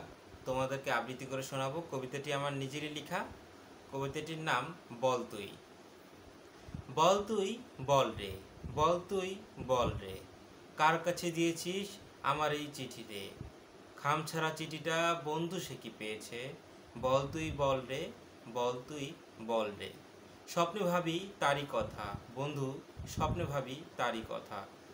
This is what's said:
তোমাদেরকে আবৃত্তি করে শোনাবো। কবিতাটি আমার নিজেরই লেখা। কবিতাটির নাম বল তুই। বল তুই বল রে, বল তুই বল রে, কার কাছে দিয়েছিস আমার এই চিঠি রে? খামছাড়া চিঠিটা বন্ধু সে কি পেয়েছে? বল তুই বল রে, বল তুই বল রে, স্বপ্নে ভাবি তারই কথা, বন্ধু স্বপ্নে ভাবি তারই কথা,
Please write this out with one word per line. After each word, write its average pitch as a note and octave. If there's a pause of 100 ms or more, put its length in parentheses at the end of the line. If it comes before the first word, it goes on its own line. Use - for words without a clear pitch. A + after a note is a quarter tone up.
(440)
তোমাদেরকে C3
আবৃত্তি B2+
করে C3
শোনাবো। C3+ (140)
কবিতাটি C#3 (100)
আমার C#3+ (100)
নিজেরই D3
লেখা। F3 (720)
কবিতাটির D3 (100)
নাম C3 (380)
বল B2+ (120)
তুই। G2+ (1500)
বল F3+ (120)
তুই G#3 (420)
বল C3 (100)
রে, G2 (460)
বল D#3+ (140)
তুই F#3+ (400)
বল A#2+ (140)
রে, F#2+ (600)
কার D#3
কাছে F3
দিয়েছিস E3+ (360)
আমার D3+
এই D3 (100)
চিঠি B2
রে? G2+ (720)
খামছাড়া D#3
চিঠিটা D#3 (260)
বন্ধু E3 (100)
সে C3+
কি A2+
পেয়েছে? G#2+ (640)
বল C3+ (100)
তুই D#3+ (160)
বল C3+ (120)
রে, C#3 (540)
বল B2 (140)
তুই D3 (440)
বল A2 (120)
রে, F#2+ (640)
স্বপ্নে F3
ভাবি E3+ (220)
তারই C#3+
কথা, - (320)
বন্ধু C#3 (460)
স্বপ্নে D#3+
ভাবি C#3 (200)
তারই A2+
কথা, A2 (360)